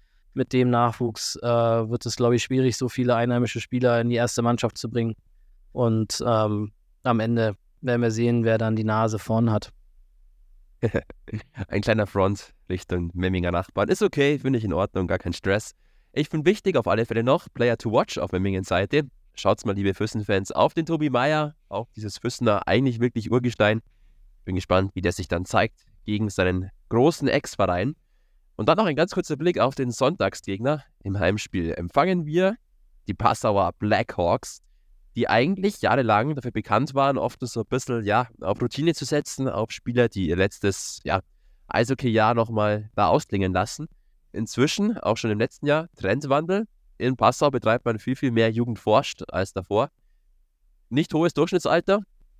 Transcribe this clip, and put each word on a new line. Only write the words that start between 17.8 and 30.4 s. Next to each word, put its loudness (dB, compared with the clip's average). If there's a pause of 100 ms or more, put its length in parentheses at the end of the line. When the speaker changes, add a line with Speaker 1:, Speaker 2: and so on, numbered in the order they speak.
Speaker 2:
watch 0
auf -4
Memmingen -2
Seite. 0 (320)
Schaut's 0
mal, -2
liebe 0
Füssen-Fans, -2
auf 2
den -2
Tobi -2
Meier, 0 (140)
auch -6
dieses -10
Füssener 0
eigentlich 2
wirklich -2
Urgestein. 2 (600)
Bin -4
gespannt, 2
wie -4
der 0
sich -8
dann -4
zeigt -2 (180)
gegen -2
seinen -2 (180)
großen 2
Ex-Verein. -2 (600)
Und 0
dann 4
noch 2
ein 0
ganz 0
kurzer -4
Blick 0
auf 2
den -2
Sonntagsgegner -2 (200)